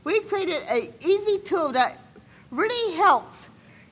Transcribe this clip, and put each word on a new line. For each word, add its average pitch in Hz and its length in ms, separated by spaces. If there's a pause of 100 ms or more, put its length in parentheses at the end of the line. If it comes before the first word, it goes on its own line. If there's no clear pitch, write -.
we 403 180
created 370 480
an 233 320
easy 403 380
tool 330 300
that 247 300 (520)
really 440 440
helps 311 540 (420)